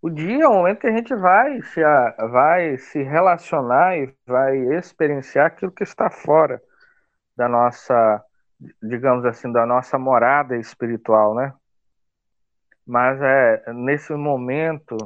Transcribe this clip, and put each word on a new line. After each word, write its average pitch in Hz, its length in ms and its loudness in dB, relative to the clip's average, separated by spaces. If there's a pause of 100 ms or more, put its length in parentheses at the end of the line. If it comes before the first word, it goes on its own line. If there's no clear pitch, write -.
O 165 80 -6
dia 185 360 -2
é - 20 6
o 240 60 6
momento 185 260 2
que - 80 -4
a 220 80 0
gente 233 180 -4
vai 214 480 2
se - 220 -6
a-, 139 320 2 (160)
vai 151 460 2
se - 260 -8
relacionar 160 920 0
e 135 180 -8 (100)
vai 135 320 0 (200)
experienciar 147 720 -2
aquilo 180 260 -8
que - 100 -8
está - 260 -4
fora 147 540 0 (720)
da 123 140 -2
nossa, 120 760 0 (580)
digamos 123 440 -2
assim, 120 260 -4
da 117 140 2
nossa 127 340 -2
morada 131 560 0
espiritual, 110 800 -2
né? 135 180 -6 (1300)
Mas 127 340 0
é 127 520 2
nesse 139 400 -4
momento 147 840 -4 (100)